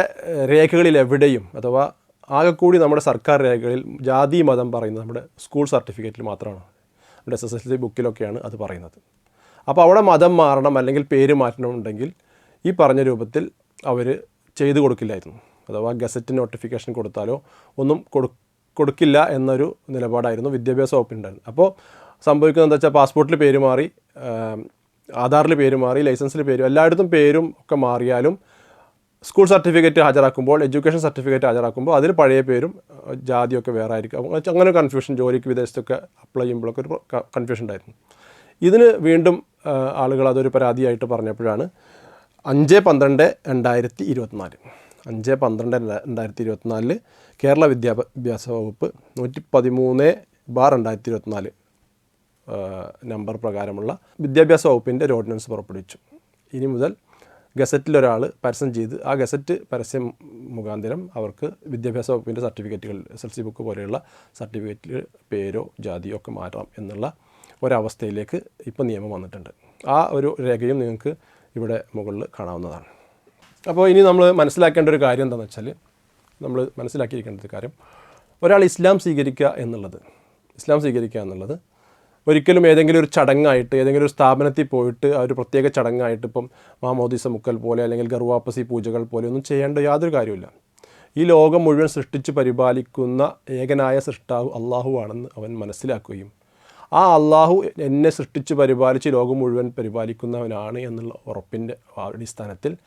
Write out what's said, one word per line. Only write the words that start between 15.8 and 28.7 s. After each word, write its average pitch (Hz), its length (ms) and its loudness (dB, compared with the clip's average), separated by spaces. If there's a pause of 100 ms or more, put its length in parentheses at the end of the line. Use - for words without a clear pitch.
ഗസറ്റ് 120 460 -8
നോട്ടിഫിക്കേഷൻ 120 560 -8
കൊടുത്താലോ 107 400 -8 (440)
ഒന്നും 143 200 0 (120)
കൊടു-, 131 200 -2 (480)
കൊടുക്കില്ല 151 400 2 (120)
എന്നൊരു 131 360 -2 (240)
നിലപാടായിരുന്നു 120 600 -4
വിദ്യാഭ്യാസ 131 460 -2
വകുപ്പിനുണ്ടായിരുന്നത്. 107 540 -4
അപ്പോൾ 151 180 4 (560)
സംഭവിക്കുന്നത് 151 440 4
എന്താ 151 100 4
വെച്ചാൽ 143 200 2
പാസ്പോർട്ടിൽ 143 380 4
പേര് 143 220 4
മാറി, 135 280 2 (320)
ഏം, 113 420 -8 (500)
ആധാറിൽ 147 460 2
പേര് 135 200 4
മാറി, 127 260 0
ലൈസൻസിൽ 139 400 -2
പേര്, 131 220 0
എല്ലായിടത്തും 165 460 4
പേരും 156 380 4 (120)
ഒക്കെ - 160 -4
മാറിയാലും 127 600 0 (880)